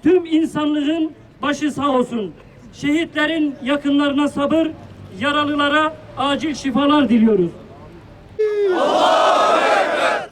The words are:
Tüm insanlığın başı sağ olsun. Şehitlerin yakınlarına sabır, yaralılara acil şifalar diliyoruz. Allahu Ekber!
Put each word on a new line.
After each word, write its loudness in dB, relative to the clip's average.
Tüm 4
insanlığın 0
başı -2
sağ -2
olsun. 0
Şehitlerin -2
yakınlarına 0
sabır, 0
yaralılara 0
acil -2
şifalar 2
diliyoruz. 4
Allahu 2
Ekber! 0